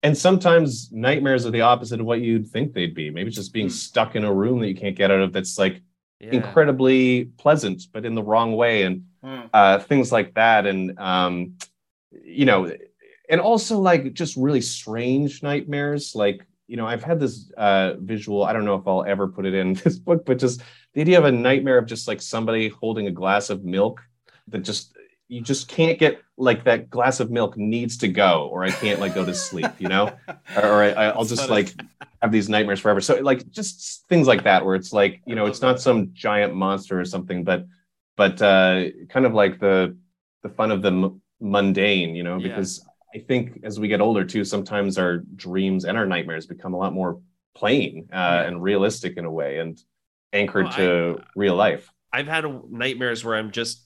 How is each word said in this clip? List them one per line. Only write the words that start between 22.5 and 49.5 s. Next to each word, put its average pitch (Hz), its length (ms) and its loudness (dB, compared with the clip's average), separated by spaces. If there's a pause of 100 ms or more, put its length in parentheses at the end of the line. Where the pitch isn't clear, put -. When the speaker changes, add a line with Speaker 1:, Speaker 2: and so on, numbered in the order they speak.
Speaker 1:
holding 110 380 -4
a 95 40 -4
glass 95 380 0
of 98 140 -6
milk 95 380 -2 (460)
that 104 160 -8
just, - 320 -10 (320)
you 123 140 -12
just 135 260 -4
can't 165 320 0
get, 156 200 4 (180)
like, 127 260 2
that 117 260 2
glass 127 300 0
of 117 100 -2
milk 117 260 -2
needs 117 420 -4
to 117 100 -2
go, 87 440 2
or 90 120 -6
I 92 80 -2
can't, 101 280 -4
like, 95 140 -4
go 92 100 -2
to 90 120 -4
sleep, 92 420 -6
you 95 100 -6
know? 95 240 0 (160)
Speaker 2:
<laughs> - 300 -10
Speaker 1:
Or, 104 80 2
or 104 180 4
I, 104 60 4
I'll 107 280 0
Speaker 2:
That's 110 120 -2
Speaker 1:
just, 117 180 -4
Speaker 2:
funny. 107 160 2
Speaker 1:
like, 95 120 -8 (480)
have 110 80 0
these 107 180 0
nightmares 104 300 0
forever. 101 220 2
So, 135 200 2
like, 135 300 0
just - 580 -12
things 165 180 4
like 110 180 4
that, 95 200 6
where 95 80 2
it's 92 180 -4
like, 101 360 2
you 120 60 -6
Speaker 3:
I - 20 -4
Speaker 1:
know, 110 80 0
Speaker 3:
love 104 80 0
Speaker 1:
it's - 100 -8
not 127 120 4
Speaker 3:
that. 123 80 -2
Speaker 1:
some 110 320 2
giant 104 420 0
monster 95 440 -2
or 87 60 -4
something, 90 380 -6
but, 90 240 -2 (500)
but, 98 240 4
uh, 92 440 6 (240)
kind 131 180 2
of, 113 80 0
like, 98 240 2
the, 92 360 2 (460)
the - 80 -12
fun 110 220 -2
of 95 100 -2
the 98 100 2
m-, 95 300 -2 (180)
mundane, 98 760 0
you 87 80 -8
know, 90 160 -6
Speaker 3:
Yeah. 95 80 -6
Speaker 1:
because 92 360 -8 (300)
I 107 60 -14
think 123 440 -4
as 107 160 -10
we 107 80 -4
get 101 140 2
older 104 220 2
too, 101 220 -2
sometimes 98 540 -4
our 87 180 0 (180)
dreams 95 500 -2
and 98 120 -2
our 110 100 0
nightmares 82 400 -6
become 90 260 -12
a 90 40 -6
lot 92 160 -4
more 90 260 -4 (360)
plain, 107 560 -2
uh, - 40 -12
Speaker 3:
Yeah. 87 320 0
Speaker 1:
and 87 140 -8
realistic 95 560 -2
in 85 80 -10
a 82 60 -8
way, 76 280 -6